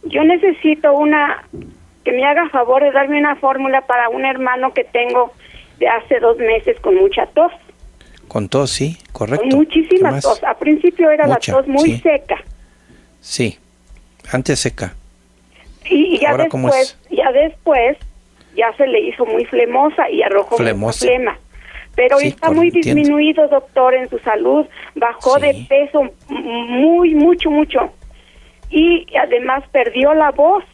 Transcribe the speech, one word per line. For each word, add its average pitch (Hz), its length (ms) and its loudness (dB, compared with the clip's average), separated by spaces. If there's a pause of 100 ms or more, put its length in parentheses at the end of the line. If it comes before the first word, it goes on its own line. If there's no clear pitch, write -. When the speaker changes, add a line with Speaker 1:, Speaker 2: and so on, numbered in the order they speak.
Speaker 1:
yo 294 200 -4
necesito 311 680 2
una, 294 500 0 (600)
que 269 80 -2
me 254 140 -2
haga 302 240 0
favor 254 340 2
de 285 80 2
darme 277 260 0
una 294 180 0
fórmula 269 500 -2
para 240 240 0
un 262 160 -6
hermano 254 480 -4
que 240 100 -2
tengo 240 480 -2 (460)
de 233 100 0
hace 226 320 0
dos 226 160 2
meses 226 440 -2
con 196 160 2
mucha 190 320 2
tos. 349 220 2 (760)
Speaker 2:
Con 107 220 -6
tos, 135 200 0
sí, 156 280 -6 (140)
correcto. 135 360 -4
Speaker 1:
Con 269 100 2
muchísima 320 520 2
Speaker 2:
¿Qué 269 60 -4
más? 277 80 -6
Speaker 1:
tos. - 200 0
Al - 120 -2
principio 311 540 2
era 302 160 2
Speaker 2:
Mucha, 262 260 -2
Speaker 1:
la 262 60 2
tos 269 100 0
muy 285 240 2
Speaker 2:
sí. 120 80 -6
Speaker 1:
seca. 277 360 -2 (840)
Speaker 2:
Sí, - 380 -6 (720)
antes 131 300 -2
seca. - 340 -6 (920)
Speaker 1:
Y, 339 280 2
y - 20 -2
ya 285 120 0
Speaker 2:
¿Ahora - 180 0
cómo 262 200 -4
Speaker 1:
después, 262 300 0 (120)
Speaker 2:
es? 349 60 -6
Speaker 1:
ya 277 140 0
después, 285 680 0 (600)
ya 226 200 -2
se - 120 2
le 233 200 0
hizo - 160 -4
muy 226 200 -2
flemosa 262 680 0
y 214 120 -2
arrojó 196 300 0
mucha 233 120 0
Speaker 2:
Flemosa. 107 420 -4
Speaker 1:
flema. - 320 -2 (560)
Pero 254 240 2
Speaker 2:
Sí, 285 100 0
Speaker 1:
está 320 200 -4
Speaker 2:
cor-, 311 80 2
Speaker 1:
muy 339 120 4
Speaker 2:
entiendo. 320 300 0
Speaker 1:
disminuido, 302 500 2
doctor, 262 460 0
en 254 160 -2
su 240 80 -8
salud. 247 480 -2 (300)
Bajó 254 420 0
de 285 160 0
Speaker 2:
Sí. 247 140 -14
Speaker 1:
peso 285 320 0
m-, - 400 -6
muy, 294 760 0
mucho, 330 360 2
mucho. 302 420 -2 (760)
Y 330 380 0 (100)
además 254 540 -2
perdió 254 420 0
la 302 200 2
voz. 320 420 2